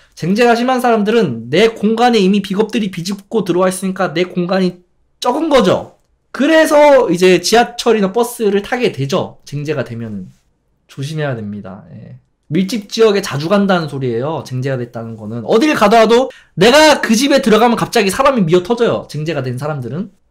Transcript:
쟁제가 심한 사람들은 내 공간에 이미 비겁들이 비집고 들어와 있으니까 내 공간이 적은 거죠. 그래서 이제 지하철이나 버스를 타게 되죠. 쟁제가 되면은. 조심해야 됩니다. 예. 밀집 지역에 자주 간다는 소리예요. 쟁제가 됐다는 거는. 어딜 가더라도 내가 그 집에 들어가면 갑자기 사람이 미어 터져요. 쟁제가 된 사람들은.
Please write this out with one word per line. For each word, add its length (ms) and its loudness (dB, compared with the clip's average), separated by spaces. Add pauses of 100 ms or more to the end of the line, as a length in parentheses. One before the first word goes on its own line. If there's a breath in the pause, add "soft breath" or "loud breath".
(160 soft breath)
쟁제가 400 2
심한 260 -2
사람들은 720 0
내 160 4
공간에 500 0
이미 240 2
비겁들이 480 -4
비집고 540 -6
들어와 260 0
있으니까 460 -4
내 80 0
공간이 560 -4 (400)
적은 300 -2
거죠. 480 0 (340)
그래서 800 4
이제 300 4
지하철이나 680 0
버스를 520 -2
타게 280 -2
되죠. 540 -4
쟁제가 380 -6
되면은. 460 -12 (580)
조심해야 480 -8
됩니다. 480 -12 (100)
예. 240 -20 (300)
밀집 420 -4
지역에 320 2
자주 260 -6
간다는 400 0
소리예요. 580 -6
쟁제가 320 -6
됐다는 380 -10
거는. 300 -10
어딜 300 2
가더라도 560 4 (240 loud breath)
내가 460 4
그 140 0
집에 280 2
들어가면 340 2
갑자기 320 -2
사람이 320 0
미어 220 2
터져요. 460 -2
쟁제가 340 -6
된 160 -8
사람들은. 520 -8 (200)